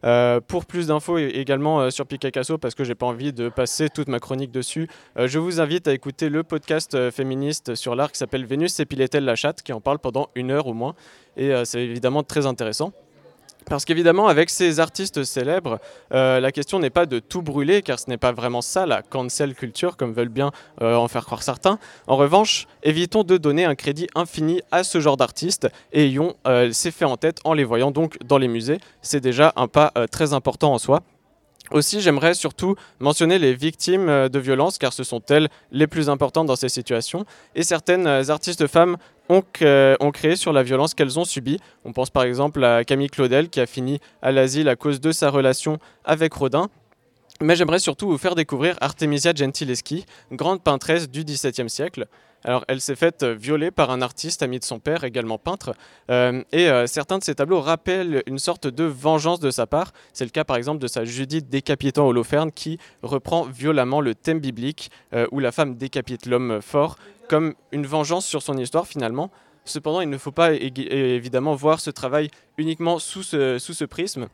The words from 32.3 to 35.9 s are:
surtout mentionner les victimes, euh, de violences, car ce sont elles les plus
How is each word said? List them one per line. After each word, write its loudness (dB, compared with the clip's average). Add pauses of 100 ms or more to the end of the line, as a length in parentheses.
surtout -2 (220)
mentionner 2
les 4
victimes, 0
euh, 4
de -2
violences, 0
car -2
ce -8
sont -6
elles 4 (220)
les 4
plus -2